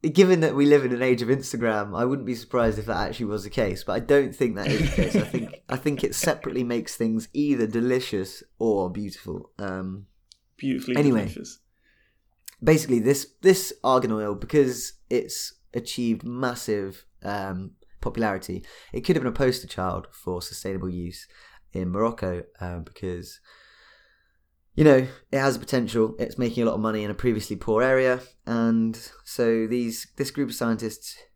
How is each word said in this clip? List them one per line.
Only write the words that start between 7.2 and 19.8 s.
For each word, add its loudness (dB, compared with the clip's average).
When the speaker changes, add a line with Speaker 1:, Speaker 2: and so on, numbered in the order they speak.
Speaker 1:
either 0
delicious -2
or 2
beautiful. -10
Um, -8
Speaker 2:
Beautifully -4
Speaker 1:
anyway, 4
Speaker 2:
delicious. -10
Speaker 1:
basically, 4
this, 2
this 4
argan 2
oil, -2
because 2
it's -4
achieved -2
massive, -4
um, -6
popularity, -4
it -6
could 2
have -2
been -2
a -6
poster 0
child -6